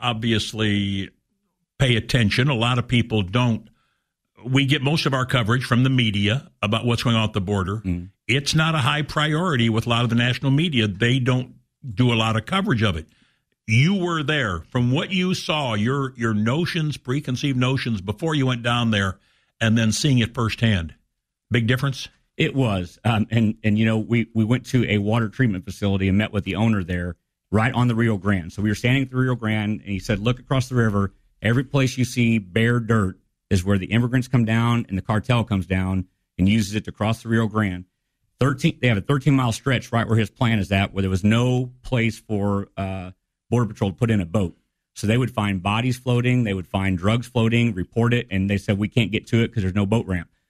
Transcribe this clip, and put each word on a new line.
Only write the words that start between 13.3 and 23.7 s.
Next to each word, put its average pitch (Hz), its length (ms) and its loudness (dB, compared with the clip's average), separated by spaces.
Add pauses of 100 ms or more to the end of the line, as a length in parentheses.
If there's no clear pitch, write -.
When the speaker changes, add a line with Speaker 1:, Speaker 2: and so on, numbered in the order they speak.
Speaker 1:
You 135 300 2
were 175 260 0
there. 139 480 -2
From 123 220 0
what 170 200 -2
you 185 220 0
saw, 147 420 -2
your, 127 420 -2
your 113 160 0
notions, 143 640 -2
preconceived 131 600 -4
notions 123 440 -2
before 107 340 -4
you 135 100 0
went 123 180 -2
down 120 280 0
there 98 260 0 (440)
and 113 160 4
then 110 160 2
seeing 135 260 2
it 110 140 0
firsthand, 107 600 0 (560)
big 117 180 0
difference? 131 420 -2 (260)
Speaker 2:
It - 180 0
was. 104 520 -2
Um, 110 260 2
and, 110 320 2
and, 107 160 2